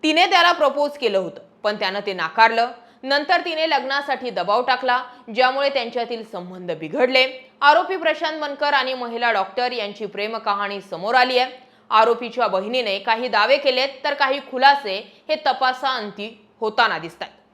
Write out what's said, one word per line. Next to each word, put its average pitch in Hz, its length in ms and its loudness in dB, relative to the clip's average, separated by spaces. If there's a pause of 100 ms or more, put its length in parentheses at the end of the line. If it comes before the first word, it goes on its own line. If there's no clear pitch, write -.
तिने 311 220 4
त्याला 349 260 6
प्रपोज 294 460 0
केलं 202 200 0
होतं, 185 220 -6 (240)
पण 208 140 0
त्यानं 196 280 -2
ते 202 60 -4
नाकारलं. 226 580 2 (320)
नंतर 294 380 0
तिने 320 300 -2
लग्नासाठी 269 600 -2
दबाव 196 320 -2
टाकला, 254 400 0 (320)
ज्यामुळे 262 340 2
त्यांच्यातील 233 560 -4
संबंध 180 480 -10
बिघडले. 240 540 0 (360)
आरोपी 330 340 4
प्रशांत 320 440 -2
बनकर 285 340 -2
आणि 262 200 0
महिला 240 380 -2
डॉक्टर 220 400 -2
यांची 208 340 -8
प्रेम 214 320 -6
कहाणी 202 420 -4
समोर 185 340 -6
आली 254 240 4
आहे. 254 200 -2 (320)
आरोपीच्या 233 560 2
बहिणीने 202 520 -2
काही 226 300 -2
दावे 226 280 4
केलेत, 269 320 0 (160)
तर 294 100 -2
काही 277 260 0 (100)
खुलासे 269 460 4 (320)
हे 311 80 0 (100)
तपासाअंती 254 920 -2 (240)
होताना 214 380 0
दिसतायत. 165 400 -12 (160)